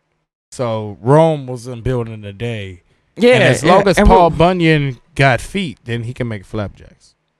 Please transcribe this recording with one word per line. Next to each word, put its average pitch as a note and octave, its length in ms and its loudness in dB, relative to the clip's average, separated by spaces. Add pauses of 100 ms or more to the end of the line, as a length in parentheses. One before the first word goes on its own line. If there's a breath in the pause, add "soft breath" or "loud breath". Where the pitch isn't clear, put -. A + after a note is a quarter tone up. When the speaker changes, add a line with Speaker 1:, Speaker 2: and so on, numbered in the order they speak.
(520)
Speaker 1:
So A2 500 -8
Rome D3 460 2
wasn't B2 360 -14
built A#2+ 240 -4
in G#2+ 160 -14
a G2+ 100 -14
day. G2 500 -10 (320)
Speaker 2:
Yeah, A#3+ 200 4
Speaker 1:
And G#3 80 2
as C#3+ 200 2
Speaker 2:
yeah, D#3+ 100 4
Speaker 1:
long G3+ 140 4
as F3+ 100 2
Speaker 2:
and G#3 100 4
Speaker 1:
Paul F#3 220 6
Speaker 2:
we'll - 80 -6
Speaker 1:
Bunyan D#3+ 640 0 (160)
got C3+ 260 2
feet, F3+ 440 -8
then A#2 180 -8
he A#2+ 100 -10
can B2 140 -8
make G#2 180 -10
flapjacks. - 720 -12 (240)